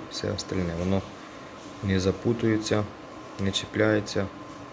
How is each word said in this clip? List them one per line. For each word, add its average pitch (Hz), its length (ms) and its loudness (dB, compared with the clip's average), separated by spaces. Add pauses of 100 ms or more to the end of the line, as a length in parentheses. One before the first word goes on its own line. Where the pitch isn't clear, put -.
(100)
все 101 220 -2
остальне. 92 460 -2
Воно 95 240 4 (800)
не 95 180 4
запутується, 107 840 4 (560)
не 98 120 2
чіпляється. 104 720 2 (460)